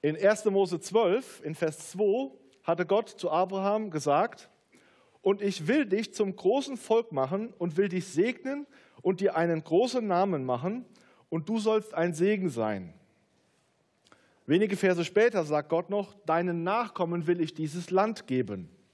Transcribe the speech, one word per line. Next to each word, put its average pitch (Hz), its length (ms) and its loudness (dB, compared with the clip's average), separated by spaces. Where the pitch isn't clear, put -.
In 156 140 0
erster 208 340 4
Mose 190 300 2
zwölf, 220 640 0
in 156 80 -6
Vers - 380 -6
zwei, 214 400 0
hatte 170 240 0
Gott 214 220 2
zu - 200 -6
Abraham 190 640 0
gesagt: 151 580 0
"Und 196 220 0
ich 180 240 -2
will 277 180 2
dich 202 300 -2
zum 196 200 -2
großen 269 400 0
Volk 226 360 0
machen 185 480 -2
und 170 180 -2
will 202 100 2
dich 185 200 -4
segnen 277 580 -2
und 185 180 0
dir 196 140 2
einen 165 280 2
großen 240 420 2
Namen 180 380 2
machen, 151 420 -4
und 160 180 -4
du 226 120 -2
sollst 214 340 0
ein 170 220 0
Segen 190 340 2
sein." 107 460 -4
Wenige 190 300 2
Verse 175 300 2
später 208 400 2
sagt 147 240 -2
Gott 170 200 0
noch: 196 240 -4
"Deinen 170 400 0
Nachkommen 175 640 -2
will 175 120 2
ich 160 140 -2
dieses 160 380 -6
Land 208 360 0
geben." 104 400 -2